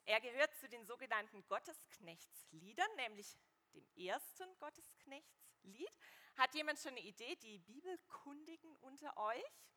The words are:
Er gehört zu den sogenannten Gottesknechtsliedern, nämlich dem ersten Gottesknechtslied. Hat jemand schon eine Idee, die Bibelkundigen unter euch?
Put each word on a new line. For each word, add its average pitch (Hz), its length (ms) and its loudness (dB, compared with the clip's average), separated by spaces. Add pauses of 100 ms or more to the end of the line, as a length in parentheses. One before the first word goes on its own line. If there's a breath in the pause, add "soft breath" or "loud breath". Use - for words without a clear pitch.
Er 214 160 8
gehört 254 360 4
zu 269 120 -10
den 226 160 -10
sogenannten 214 640 -2
Gottesknechtsliedern, 208 1500 -2
nämlich 214 420 -4 (360)
dem - 200 -16
ersten 294 640 -4
Gottesknechtslied. - 1400 -12 (380 loud breath)
Hat 262 180 10
jemand 302 260 2
schon 277 120 -4
eine 240 100 -4
Idee, 226 340 -6
die 214 220 -12
Bibelkundigen 302 1200 -10
unter 285 380 -8
euch? 233 360 0 (240)